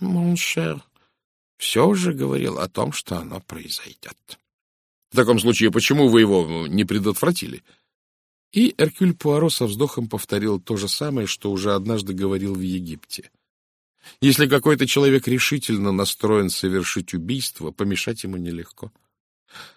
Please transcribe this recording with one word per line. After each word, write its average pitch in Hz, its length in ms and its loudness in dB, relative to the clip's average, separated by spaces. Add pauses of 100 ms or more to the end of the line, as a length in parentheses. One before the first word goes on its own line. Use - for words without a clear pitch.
мон 175 360 0
шер, 160 460 -4 (720)
все 165 380 2
же 180 180 0
говорил 135 460 -4
о 90 100 -4
том, 120 240 -4
что - 260 -8
оно 82 220 -12
произойдет». - 1000 -16 (720)
«В - 60 -10
таком 117 220 6
случае, 113 320 4
почему 135 380 4
вы 117 120 8
его 82 460 2
не 95 180 2
предотвратили?» 101 760 -2 (920)
И 233 240 2
Эркюль 165 380 2
Пуаро 151 340 2
со 127 180 -2
вздохом 117 420 -2
повторил 104 520 -2
то 110 160 -4
же 98 120 -4
самое, 135 380 -4
что - 240 -4
уже 101 240 0
однажды 98 400 -2
говорил 98 400 -2
в 92 60 -6
Египте. 90 680 -8 (920)
Если 139 260 4
какой-то 139 400 4
человек 135 420 2
решительно 117 640 0
настроен 101 580 0
совершить 92 640 -4
убийство, 90 560 -6
помешать 101 540 -4
ему 95 120 -8
нелегко. 87 560 -10 (840)